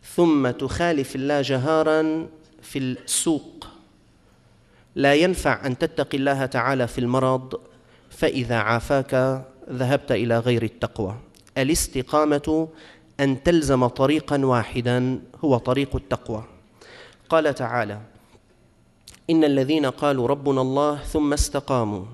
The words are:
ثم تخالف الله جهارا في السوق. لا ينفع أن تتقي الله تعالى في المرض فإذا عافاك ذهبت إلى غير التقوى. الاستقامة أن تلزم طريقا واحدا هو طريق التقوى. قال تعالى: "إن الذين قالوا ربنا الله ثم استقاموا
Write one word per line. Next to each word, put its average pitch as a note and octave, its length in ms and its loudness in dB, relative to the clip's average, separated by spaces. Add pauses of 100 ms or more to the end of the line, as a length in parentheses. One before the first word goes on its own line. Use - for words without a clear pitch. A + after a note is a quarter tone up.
ثم D3+ 480 2
تخالف C#3 640 -2
الله C#3+ 240 0
جهارا D#3 880 2 (340)
في - 160 -8
السوق. - 880 -4 (1300)
لا C#3 200 4
ينفع D#3 520 2
أن B2+ 120 -4
تتقي D3+ 400 -2
الله C3+ 280 0
تعالى B2+ 400 0
في - 120 -8
المرض C3 600 0 (500)
فإذا A#2+ 460 -2
عافاك C3 880 0 (260)
ذهبت C3 420 -2
إلى A#2 260 2
غير A#2 240 2
التقوى. A2 540 -6 (420)
الاستقامة D3+ 1120 0 (520)
أن C3+ 220 0
تلزم C#3 440 4
طريقا C#3 580 0
واحدا B2 760 0 (240)
هو C#3 120 4
طريق C3 400 -2
التقوى. A#2 480 -6 (840)
قال D#3 260 2
تعالى: A2+ 460 -4 (1300)
"إن D#3+ 140 6
الذين C#3+ 420 2
قالوا C3 420 0
ربنا C#3 320 0
الله C#3+ 360 0
ثم D3 360 -2
استقاموا B2 800 -2